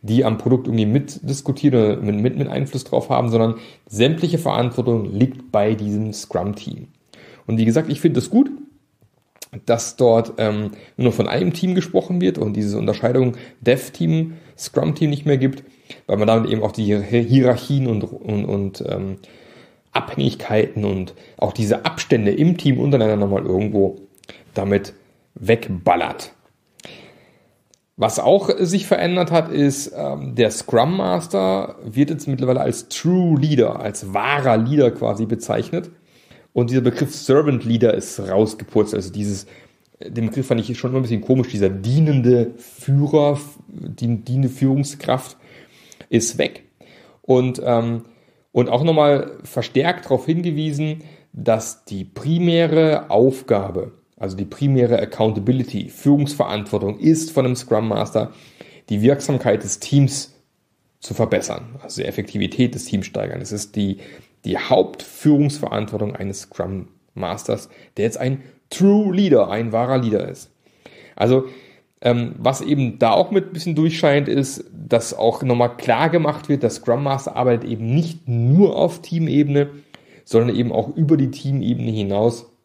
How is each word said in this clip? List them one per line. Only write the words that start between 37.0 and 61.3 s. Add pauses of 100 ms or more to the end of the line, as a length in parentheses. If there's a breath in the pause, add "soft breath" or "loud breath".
Servant
Leader
ist
rausgeputzt.
Also
dieses, (520 soft breath)
den
Begriff
fand
ich
schon
immer
ein
bisschen
komisch,
dieser
dienende
Führer, (300)
die
dienende
Führungskraft (760 loud breath)
ist
weg. (580 soft breath)
Und,
ähm, (480 soft breath)
und
auch
nochmal
verstärkt
darauf
hingewiesen, (300 loud breath)
dass
die
primäre
Aufgabe, (260)
also
die
primäre
Accountability,
Führungsverantwortung
ist
von
einem
Scrum
Master, (580 loud breath)
die
Wirksamkeit
des
Teams (640)
zu
verbessern,